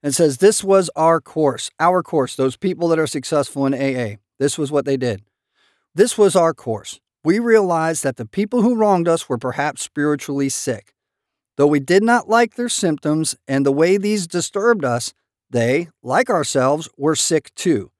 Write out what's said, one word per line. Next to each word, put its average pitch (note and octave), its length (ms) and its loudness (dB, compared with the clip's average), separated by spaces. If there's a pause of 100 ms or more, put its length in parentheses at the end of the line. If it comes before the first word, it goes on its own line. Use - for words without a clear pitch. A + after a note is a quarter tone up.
And C#3+ 120 -4
it - 20 -4
says, D3+ 220 2
"This G#3 260 4
was G3 320 2
our E3 240 2
course," D3 500 -2 (120)
our F3+ 200 2
course, C#3 320 -2
those C3 220 -2
people F3 320 -4
that D#3+ 120 2
are D#3 80 0
successful C#3+ 580 -4
in C3+ 80 0
A C3+ 240 -2
A. A2 200 -6 (220)
This C#3+ 180 0
was C#3+ 140 -4
what C#3+ 140 0
they C#3 100 0
did. A#2+ 260 -4 (720)
"This G#3 240 2
was G3+ 160 4
our E3 200 2
course. - 480 -10 (220)
We F3 160 2
realized F3+ 640 2
that C3+ 140 -4
the A2+ 100 -10
people G#3+ 340 -2
who A#3+ 140 2
wronged G3 320 2
us E3 200 0
were A#2+ 120 -4
perhaps C3+ 420 -6
spiritually C#3+ 680 -4
sick. - 460 -8 (640)
Though C#3+ 80 4
we D3 140 4
did F3 240 4
not A#3 260 2
like A#3 240 2
their A#3+ 160 -6
symptoms D#3 680 -2 (120)
and C3+ 180 0
the C#3 60 4
way E3 260 4
these G3+ 300 -2
disturbed G3+ 580 -2
us, A#2+ 260 -2 (380)
they, B2+ 400 0 (140)
like D#3+ 260 0
ourselves, D3+ 580 0 (120)
were D3 160 0
sick - 400 -2
too. C3 340 -2 (100)